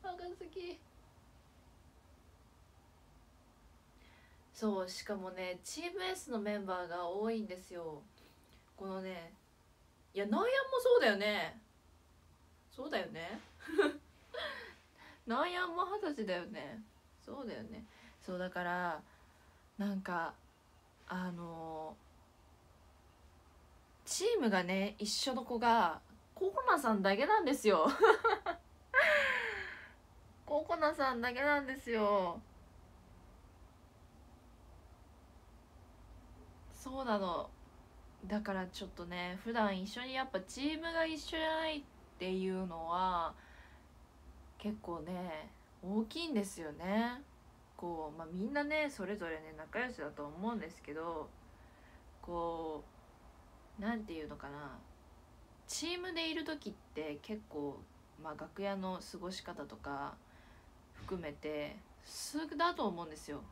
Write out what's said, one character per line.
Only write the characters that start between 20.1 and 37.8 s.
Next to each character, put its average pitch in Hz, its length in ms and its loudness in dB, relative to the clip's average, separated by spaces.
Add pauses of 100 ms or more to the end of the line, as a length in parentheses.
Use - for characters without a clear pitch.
あ 180 240 -2
の、 165 640 -8 (2000)
チ - 200 -2 (120)
ー - 40 6
ム 233 80 6
が 185 140 6
ね、 190 360 0
一 214 80 -2
緒 - 260 0
の 240 100 -2
子 240 160 -2
が、 220 420 6 (340)
コ 381 160 2
コ 523 120 0
ナ 403 140 6
さ 247 160 4
ん 202 80 4
だ 196 140 6
け 240 100 4
な 415 140 8
ん 359 60 2
で 277 80 6
す 277 140 4
よ。 175 240 8
<laughs> - 60 0 (2500)
コ 302 180 2
コ 339 120 0
ナ 311 180 4
さ 269 200 4
ん 233 80 -2
だ 247 120 2
け 247 80 0
な 294 180 6
ん 277 60 -4
で 262 140 -4
す 240 100 -10
よ。 202 500 4 (4000)
そ 269 260 -6
う 262 40 -2
な 220 120 4
の。 180 320 0 (800)